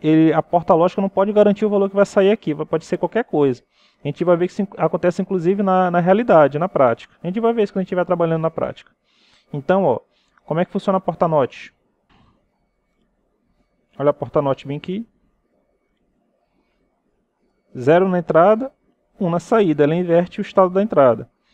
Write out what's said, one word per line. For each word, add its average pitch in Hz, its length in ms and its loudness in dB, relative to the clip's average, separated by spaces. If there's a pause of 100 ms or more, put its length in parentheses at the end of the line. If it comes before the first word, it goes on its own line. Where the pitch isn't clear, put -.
ele, 160 320 4
a 160 80 -2
porta 175 320 0
lógica 175 280 0
não 196 80 -2
pode 196 240 -2
garantir 208 320 2
o 208 40 0
valor 196 200 0
que 196 60 -12
vai 202 100 4
sair 196 260 2
aqui, 185 220 -4
vai, 156 120 -8
pode 165 200 -6
ser 180 120 -6
qualquer 220 260 -4
coisa. 139 380 0 (420)
A - 40 -10
gente - 160 -6
vai 175 140 2
ver 180 100 -2
que - 60 -16
isso - 80 -4
in-, 196 60 -4 (100)
acontece 175 440 -2
inclusive 190 400 -2
na, 185 300 0
na 175 80 0
realidade, 175 580 2
na 180 120 -4
prática. - 520 0
A 165 60 -10
gente 185 120 -6
vai 233 140 0
ver 233 100 -2
isso 202 100 -4
quando 196 60 -6
a - 20 -2
gente 185 60 -6
estiver 180 180 -4
trabalhando 170 360 -2
na 160 80 -2
prática. - 420 -8 (600)
Então, 180 320 -2
ó, 131 160 0 (460)
como 160 140 -4
é 180 60 0
que - 60 -12
funciona 190 260 -2
a 185 40 -8
porta 175 260 -4
norte? 147 460 -4 (2250)
Olha 143 120 0
a - 20 2
porta 139 280 -4
norte 139 240 -4
bem 143 120 -10
aqui. 190 280 -10 (2750)
Zero 160 300 2
na 180 120 -2
entrada, 202 520 2 (480)
um 180 100 -4
na 170 100 -4
saída. 165 440 0
Ela 151 120 0
inverte 175 440 -2
o - 20 -6
estado 190 280 0
da 185 120 -2
entrada. 131 480 0 (240)